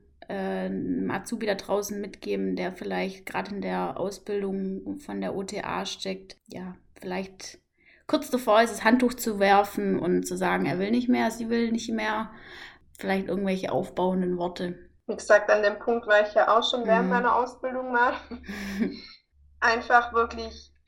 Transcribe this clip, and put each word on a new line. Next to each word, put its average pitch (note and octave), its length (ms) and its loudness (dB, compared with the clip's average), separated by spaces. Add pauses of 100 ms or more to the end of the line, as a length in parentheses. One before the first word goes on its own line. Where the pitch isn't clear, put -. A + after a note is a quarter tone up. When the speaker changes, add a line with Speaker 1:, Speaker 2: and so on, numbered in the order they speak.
(280)
Speaker 1:
äh, G3 60 -8
einem F#3+ 800 -2
Azubi A3 340 -4
da G3+ 100 0
draußen G3+ 440 -2
mitgeben, G3 560 -4
der F3+ 180 -4
vielleicht F#3+ 520 -6
gerade F#3+ 300 -6
in G3 60 -6
der F#3 380 -4
Ausbildung G3 1000 -4
von G3 220 -8
der F#3+ 140 -4
O G3 80 -4
T G3 200 -8
A F3+ 220 -4
steckt? F#3+ 520 -8 (100)
Ja, F3+ 280 -12 (240)
vielleicht F#3+ 600 -10 (480)
kurz D4 220 0
davor A#3 320 4
ist, A3+ 100 2
das G#3 120 -8
Handtuch A#3+ 320 4
zu G#3 240 -4
werfen G3 580 4
und F3+ 300 2
zu F3+ 100 -4
sagen, F#3 300 2
er F3 100 0
will G3 140 0
nicht B3 180 2
mehr, A#3+ 220 4
sie A3+ 180 -6
will A#3 220 2
nicht A3+ 200 -2
mehr. A3 400 -2 (680)
Vielleicht F#3+ 280 0
irgendwelche F#3+ 440 -2
aufbauenden F#3 680 0
Worte. F3 400 -4 (300)
Speaker 2:
Wie - 80 -2
gesagt, G#3 340 4
an G#3 140 4
dem G#3 160 2
Punkt A#3 280 -2
war G#3 140 6
ich G#3+ 120 -2
ja G#3+ 220 4
auch A#3+ 120 6
schon B3 180 -2
während A3+ 200 4
Speaker 1:
Mhm. F#3 40 0
Speaker 2:
meiner A#3+ 260 2
Ausbildung B3+ 560 -4
mal. B3 220 4 (160)
Speaker 1:
<laughs> G3+ 640 -6 (680)
Speaker 2:
Einfach A#3+ 540 4
wirklich, A#3 580 -2 (160)